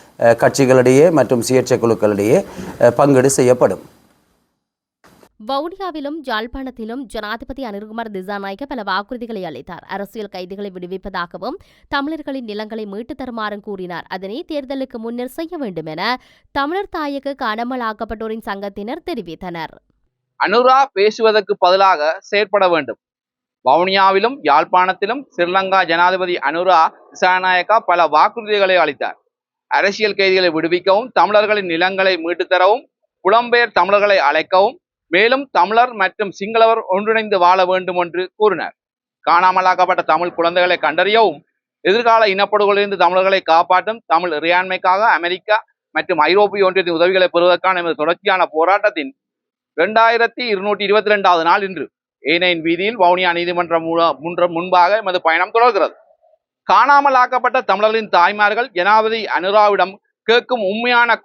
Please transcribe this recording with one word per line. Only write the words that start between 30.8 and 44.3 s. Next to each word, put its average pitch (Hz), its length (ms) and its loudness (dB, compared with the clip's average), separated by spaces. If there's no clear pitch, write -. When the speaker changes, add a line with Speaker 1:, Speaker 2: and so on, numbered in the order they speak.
Speaker 3:
தமிழர்களின் 208 540 2
நிலங்களை 185 500 0
மீட்டுத் 170 320 -6
தரவும், 185 360 2
புலம்பெயர் 233 480 2
தமிழர்களை 196 460 2
அழைக்கவும், 160 580 0
மேலும் 240 380 0
தமிழர் 220 420 2
மற்றும் 196 380 -4
சிங்களவர் 226 580 0
ஒன்றிணைந்து 214 500 -2
வாழ 185 260 4
வேண்டும் 185 320 -2
என்று 175 400 -4
கூறினார். 170 380 -2
காணாமலாக்கப்பட்ட 180 760 2
தமிழ் 165 320 0
குழந்தைகளை 175 460 0
கண்டறியவும், 180 580 0
எதிர்கால 226 420 2
இனப்படுகொலையிலிருந்து 202 680 0
தமிழர்களை 185 440 2
காப்பாற்றும் 180 640 0
தமிழ் 170 260 0